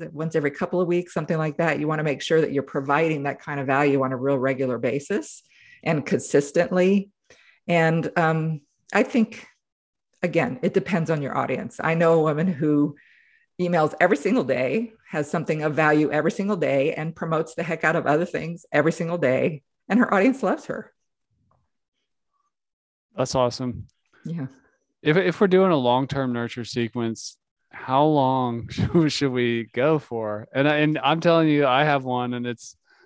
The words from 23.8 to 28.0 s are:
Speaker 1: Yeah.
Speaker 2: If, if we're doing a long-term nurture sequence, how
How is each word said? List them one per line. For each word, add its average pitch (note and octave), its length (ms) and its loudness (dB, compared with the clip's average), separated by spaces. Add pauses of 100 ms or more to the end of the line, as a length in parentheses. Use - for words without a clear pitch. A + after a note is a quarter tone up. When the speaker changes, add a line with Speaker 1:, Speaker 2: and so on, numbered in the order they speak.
Speaker 1:
Yeah. D#3+ 220 -8 (540)
Speaker 2:
If, D#3 160 2
if F3+ 240 0
we're G#3+ 60 6
doing F#3 240 4
a D#3+ 60 4
long-term B2+ 560 0
nurture A#2+ 320 -6
sequence, A#2 720 -6 (340)
how C3 340 0